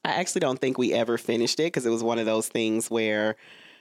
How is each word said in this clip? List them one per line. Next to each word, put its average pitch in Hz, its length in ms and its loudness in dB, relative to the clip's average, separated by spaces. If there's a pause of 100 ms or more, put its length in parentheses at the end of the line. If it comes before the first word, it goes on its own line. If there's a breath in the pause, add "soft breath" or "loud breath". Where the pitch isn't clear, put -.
I 165 100 0
actually 180 280 -2
don't 131 180 2
think 135 200 0
we 113 140 2
ever 113 260 0
finished 117 400 0
it 170 120 0
'cause 127 140 -2
it 113 60 2
was 113 120 0
one 113 160 0
of 113 60 -2
those 110 220 0
things 110 420 -2
where 107 460 0 (460 loud breath)